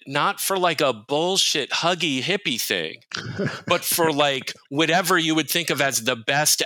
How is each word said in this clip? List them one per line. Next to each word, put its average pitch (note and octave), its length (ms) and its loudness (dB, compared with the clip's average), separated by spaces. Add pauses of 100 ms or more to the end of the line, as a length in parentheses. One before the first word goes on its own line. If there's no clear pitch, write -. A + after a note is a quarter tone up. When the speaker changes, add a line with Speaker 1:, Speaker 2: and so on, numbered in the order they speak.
Speaker 1:
not D3+ 340 -2
for, F#3+ 180 -2
like, E3+ 220 0
a C#3 120 4
bullshit D3 800 0
huggy D#3+ 520 0
hippie D#3 380 -2
thing, E2 360 -2 (380)
Speaker 2:
<laughs> - 320 -6
Speaker 1:
but - 180 2
for, E3 280 2
like, C#3 400 0 (160)
whatever E3 500 2
you D#3+ 160 2
would D#3 160 0
think E3+ 200 -2
of C#3+ 100 0
as A#2+ 240 2
the B2+ 120 0
best C#3+ 500 0